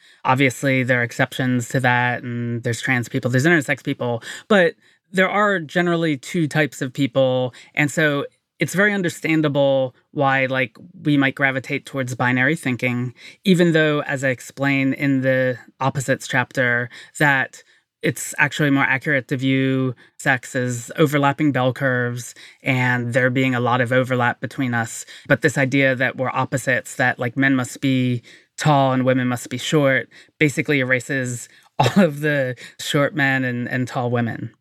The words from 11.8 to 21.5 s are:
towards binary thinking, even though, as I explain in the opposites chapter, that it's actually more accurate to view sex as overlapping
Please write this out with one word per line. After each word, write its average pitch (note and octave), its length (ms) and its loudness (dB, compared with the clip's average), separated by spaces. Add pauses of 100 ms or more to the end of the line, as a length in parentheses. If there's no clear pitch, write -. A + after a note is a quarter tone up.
towards B2+ 300 -6
binary B2+ 400 2
thinking, B2 580 -4 (300)
even F3 300 4
though, D3+ 300 2
as C#3 200 -6
I C3+ 60 0
explain C3+ 640 -2
in C#3 300 0
the C3 360 0 (220)
opposites C3+ 480 -2
chapter, B2 600 -2 (300)
that C3+ 460 0 (360)
it's - 380 -4
actually D3 320 2
more C3+ 140 4
accurate C3 440 -2
to C#3 80 -2
view C3 600 0 (220)
sex - 360 -2
as B2 420 -4
overlapping C#3+ 540 2